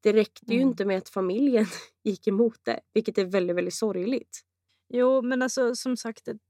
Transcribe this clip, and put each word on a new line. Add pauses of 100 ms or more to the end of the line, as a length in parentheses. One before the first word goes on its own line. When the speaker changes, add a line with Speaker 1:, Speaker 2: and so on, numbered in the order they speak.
Speaker 1:
Det
räckte
ju
Speaker 2:
Mm.
Speaker 1:
inte
med
att
familjen
<laughs>
gick
emot
det, (120)
vilket
är
väldigt,
väldigt
sorgligt. (480)
Speaker 2:
Jo,
men
alltså,
som
sagt,
ett, (140)